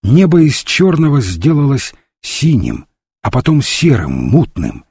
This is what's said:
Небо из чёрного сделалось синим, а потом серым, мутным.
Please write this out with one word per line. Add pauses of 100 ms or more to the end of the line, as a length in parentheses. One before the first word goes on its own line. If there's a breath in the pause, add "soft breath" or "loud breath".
Небо
из
чёрного
сделалось (300 soft breath)
синим, (340)
а
потом
серым,
мутным.